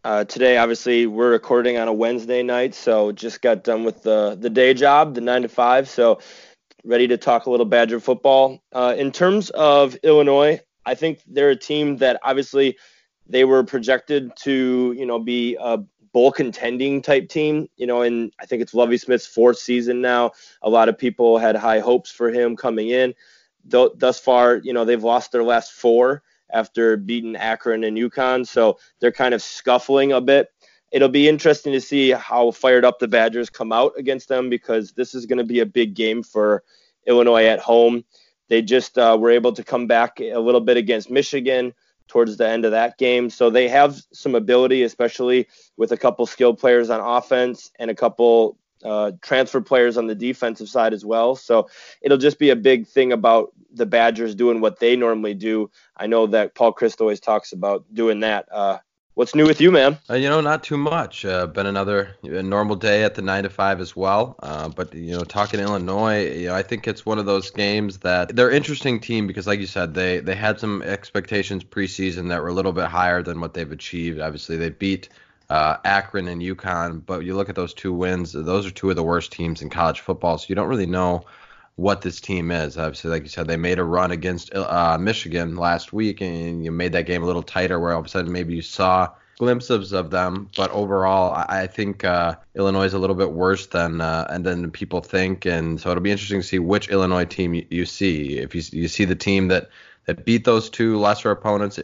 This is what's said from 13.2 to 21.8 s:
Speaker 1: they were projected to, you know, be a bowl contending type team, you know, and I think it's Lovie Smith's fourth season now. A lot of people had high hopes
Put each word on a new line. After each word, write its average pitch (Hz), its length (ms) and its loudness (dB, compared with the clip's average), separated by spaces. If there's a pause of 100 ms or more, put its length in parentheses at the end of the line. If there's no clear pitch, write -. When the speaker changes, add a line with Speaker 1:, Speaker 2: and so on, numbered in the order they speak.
Speaker 1:
they 127 200 4
were 131 180 6
projected 127 680 -2 (120)
to, 127 520 0
you 131 120 -8
know, 117 100 -2
be 120 420 -4
a 117 200 -4 (340)
bowl 123 180 6
contending 131 680 -4
type 151 260 0
team, 151 480 -2
you 123 120 -8
know, 120 160 0
and 117 360 -2
I - 60 -20
think 117 160 -4
it's 113 140 -8
Lovie 120 240 2
Smith's 123 260 -2
fourth 117 320 4
season 123 440 -2
now. 120 320 0 (280)
A - 80 -2
lot 113 180 6
of 107 120 0
people 117 400 2
had 110 160 2
high 110 240 2
hopes 120 320 0